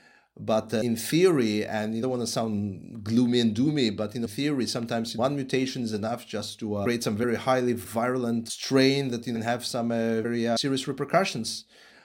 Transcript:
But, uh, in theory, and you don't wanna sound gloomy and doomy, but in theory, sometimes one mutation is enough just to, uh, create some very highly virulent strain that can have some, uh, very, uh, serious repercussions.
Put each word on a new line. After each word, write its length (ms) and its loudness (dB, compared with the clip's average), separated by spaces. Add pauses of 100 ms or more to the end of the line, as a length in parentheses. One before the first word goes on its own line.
(380)
But, 360 0
uh, 60 2
in 160 0
theory, 680 4
and 300 -2
you 80 -2
don't 80 0
wanna 160 -2
sound 760 -4
gloomy 380 4
and 160 4
doomy, 400 2
but 180 -4
in 140 -4
theory, 380 0
sometimes 500 -4
one 180 2
mutation 480 -2
is 120 -2
enough 320 -4
just 320 -8
to, 180 -4
uh, 80 -2
create 180 2
some 140 -2
very 200 0
highly 360 2
virulent 800 -2
strain 640 4
that 120 -6
can 160 -2
have 240 -2
some, 260 -2
uh, 300 2
very, 260 0
uh, 120 2
serious 280 -2
repercussions. 800 -2 (400)